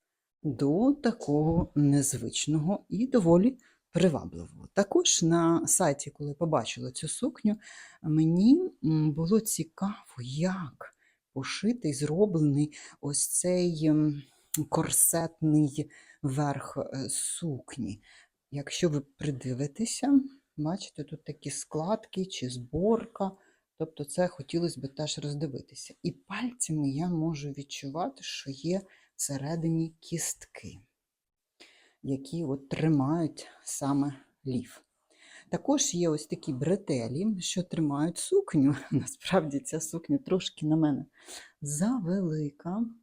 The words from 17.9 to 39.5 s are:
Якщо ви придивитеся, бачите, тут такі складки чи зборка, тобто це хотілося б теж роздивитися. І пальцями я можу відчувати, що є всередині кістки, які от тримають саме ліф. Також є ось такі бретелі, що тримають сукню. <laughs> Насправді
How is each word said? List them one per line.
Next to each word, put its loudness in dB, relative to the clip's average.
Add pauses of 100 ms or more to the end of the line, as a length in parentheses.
Якщо -2
ви -2
придивитеся, 0 (360)
бачите, -4
тут -14
такі -10
складки -4
чи -8
зборка, -2 (480)
тобто -8
це 0
хотілося -4
б -6
теж -6
роздивитися. -8
І -2
пальцями -4
я -2
можу -2
відчувати, -8
що -10
є -4 (360)
всередині -2
кістки, -10 (1200)
які -4
от -4
тримають 0 (180)
саме -2 (320)
ліф. -6 (720)
Також 0
є 2
ось -2
такі -6
бретелі, -2
що -2
тримають -2
сукню. 4
<laughs> -14
Насправді 0